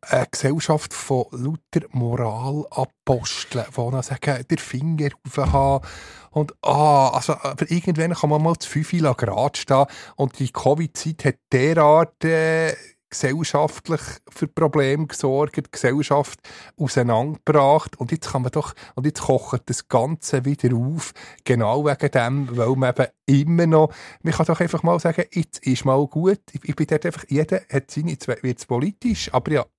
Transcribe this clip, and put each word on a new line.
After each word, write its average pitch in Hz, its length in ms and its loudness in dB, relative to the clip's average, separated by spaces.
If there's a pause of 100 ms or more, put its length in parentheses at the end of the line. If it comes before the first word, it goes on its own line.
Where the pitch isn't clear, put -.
eine 127 300 0
Gesellschaft 151 640 -2
von - 380 -4
lauter 147 580 -6
Moralaposteln, 123 1800 -4 (100)
die - 40 -4
noch 123 220 -2
sagen, 127 480 -4
den 165 80 0
Finger 151 520 -4 (160)
raufhaben 139 600 2 (440)
und, 151 320 -2
ah, 143 480 6
also, 131 240 -2
aber 143 360 -4
irgendwann 170 440 0
kann 151 160 0
man 151 120 2
mal 165 140 2
zu - 120 -14
fünf 156 220 -4
gerade 123 680 0
stehen 139 260 4 (320)
und 139 220 -4
die 131 120 -4
covid-Zeit 156 760 -2
hat 139 100 0 (160)
derart, 156 720 4
äh, 160 500 2 (380)
gesellschaftlich 151 880 -2 (300)
für - 160 -4
Probleme 147 600 0
gesorgt, 139 480 -2
die 151 120 -4
Gesellschaft 139 720 0 (380)
auseinandergebracht 139 1200 2
und 120 140 -6
jetzt - 180 -8
kann 127 120 -2
man 127 100 -4
doch, - 200 -4 (220)
und 131 100 -6
jetzt 147 180 -2
kocht 127 440 0
das - 220 -8
Ganze 131 560 0
wieder 127 320 0
auf, 135 360 -4 (300)
genau 120 420 2
wegen 147 280 0
dem, 123 440 0
weil 120 200 2
man 131 180 2
eben 131 120 2 (200)
immer 160 400 4
noch, 156 260 4 (300)
man 165 100 -2
kann - 140 0
doch 165 140 0
einfach 170 240 -2
mal 170 160 2
sagen, 170 320 0
jetzt - 340 -4
ist 131 180 0
mal 135 220 2
gut, 180 320 0 (140)
ich, 139 100 -10
ich - 140 -6
bin 151 100 0
dort 151 180 -2
einfach, 170 220 -6
jeder 160 420 0
hat 139 220 -4
seine, 160 220 -4
jetzt - 160 -10
wird's 127 380 -4
politisch, 175 680 -4
aber - 160 2
ja 143 160 0 (120)